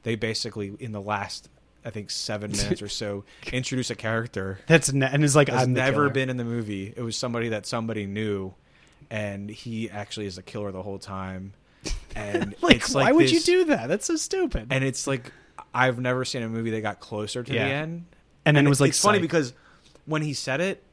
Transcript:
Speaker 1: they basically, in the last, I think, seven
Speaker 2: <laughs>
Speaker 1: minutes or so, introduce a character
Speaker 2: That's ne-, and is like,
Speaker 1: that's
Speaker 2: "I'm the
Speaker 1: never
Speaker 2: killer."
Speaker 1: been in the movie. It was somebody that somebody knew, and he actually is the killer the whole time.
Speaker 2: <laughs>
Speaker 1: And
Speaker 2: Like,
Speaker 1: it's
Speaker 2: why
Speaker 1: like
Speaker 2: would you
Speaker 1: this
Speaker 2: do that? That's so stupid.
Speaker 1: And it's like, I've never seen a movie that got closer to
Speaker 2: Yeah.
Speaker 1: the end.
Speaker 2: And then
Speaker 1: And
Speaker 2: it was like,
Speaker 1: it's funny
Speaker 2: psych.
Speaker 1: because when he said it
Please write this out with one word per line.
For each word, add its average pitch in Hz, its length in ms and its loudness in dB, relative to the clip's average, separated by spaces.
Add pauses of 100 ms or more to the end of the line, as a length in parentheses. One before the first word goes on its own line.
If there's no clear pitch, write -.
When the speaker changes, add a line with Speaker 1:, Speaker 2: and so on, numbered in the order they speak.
Speaker 1:
they 117 120 -2
basically, 107 640 -6
in 117 140 -10
the 104 80 -6
last, 101 480 -6 (380)
I - 40 -8
think, 101 200 -10
seven 104 420 -6
Speaker 2:
<laughs> 101 40 -4
Speaker 1:
minutes 101 260 0
or 104 60 -10
so, 101 360 -6 (260)
introduce 127 380 -4
a 120 60 -4
character 110 720 -4
Speaker 2:
That's 156 260 6
ne-, 135 140 2
and 143 180 4
is 143 100 4
like, 147 140 8
Speaker 1:
that's 131 140 2
Speaker 2:
"I'm 127 100 4
the 123 80 2
Speaker 1:
never 135 120 2 (100)
Speaker 2:
killer." 143 80 4
Speaker 1:
been 131 180 0
in 127 80 -4
the 120 80 -4
movie. 107 500 -4
It 117 60 -10
was 113 160 -6
somebody 117 320 -2
that 107 160 -4
somebody 113 400 -4
knew, 98 480 -2 (580)
and 101 380 -6
he 110 420 -8
actually 104 360 -8
is 92 100 -8
the 92 60 -14
killer 104 280 -8
the 92 120 -10
whole 98 160 -8
time. 95 560 -10 (300)
Speaker 2:
<laughs> - 80 -6 (240)
Speaker 1:
And - 460 -4
Speaker 2:
Like, 349 140 8
Speaker 1:
it's 247 180 -2
Speaker 2:
why 135 120 4
Speaker 1:
like 247 80 6
Speaker 2:
would 320 160 8
you 330 80 4
Speaker 1:
this 320 60 0
Speaker 2:
do 359 200 4
that? 208 240 0
That's 190 180 -2
so 339 80 0
stupid. 311 560 -4
Speaker 1:
And 131 140 2
it's 131 240 -4
like, 135 240 -4 (420)
I've 123 240 4
never 127 260 0
seen 120 200 -4
a 113 40 -4
movie 113 220 -2
that 110 120 -2
got 104 180 -4
closer 107 420 -6
to 123 100 -6
Speaker 2:
Yeah. 113 140 2
Speaker 1:
the 135 80 0
end. 160 300 -6 (420)
Speaker 2:
And 147 100 8
then 143 40 8
Speaker 1:
And 143 60 8
Speaker 2:
it - 20 8
was 139 120 6
like, 139 100 8
Speaker 1:
it's - 100 0
funny 208 160 6
Speaker 2:
psych. 185 60 4
Speaker 1:
because 151 300 2 (540)
when 151 160 0
he 151 100 -2
said 135 280 -2
it 185 200 -2 (120)